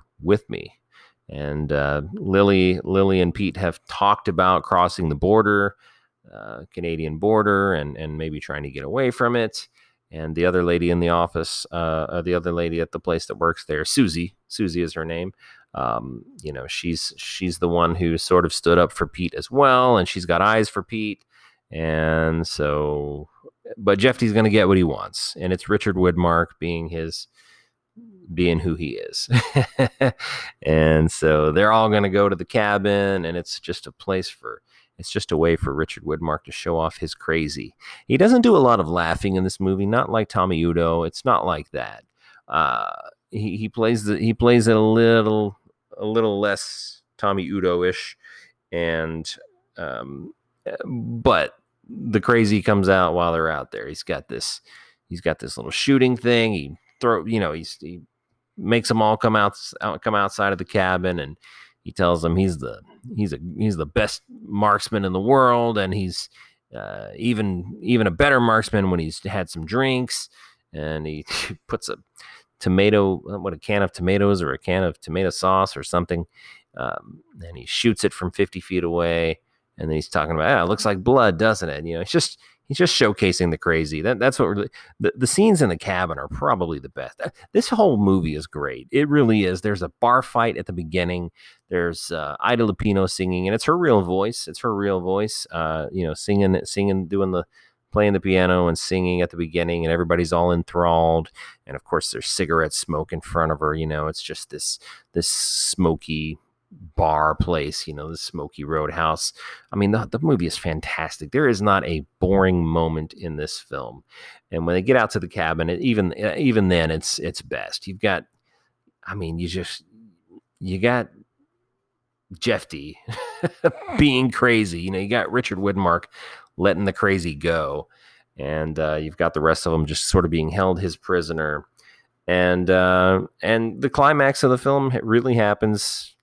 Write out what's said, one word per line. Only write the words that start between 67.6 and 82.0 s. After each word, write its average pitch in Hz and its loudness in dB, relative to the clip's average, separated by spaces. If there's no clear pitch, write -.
even 110 2
a 95 2
better 135 4
marksman 110 2
when 90 2
he's 80 -6
had 95 -6
some 80 -10
drinks. 127 -2
And 78 -6
he 76 -8
<laughs> - -16
puts - -6
a - -8
tomato, 98 2
what, 90 -6
a 78 -12
can 101 -2
of 95 -2
tomatoes 98 2
or 71 -2
a 65 -8
can 92 -2
of 85 -4
tomato 90 -2
sauce 95 0
or 71 -10
something, 85 -2
um, 50 -10
and 85 -16
he 60 -16
shoots - 0
it 101 0
from 90 -4
fifty 95 -2
feet 90 -4
away. 85 0
And 78 -6
then 78 -2
he's 76 -4
talking 78 -2
about, 80 0
"Ah, 107 2
it 87 0
looks 104 -2
like 101 -2
blood, 117 4
doesn't 107 0
it?" 73 -8
You 85 -6
know, 82 -4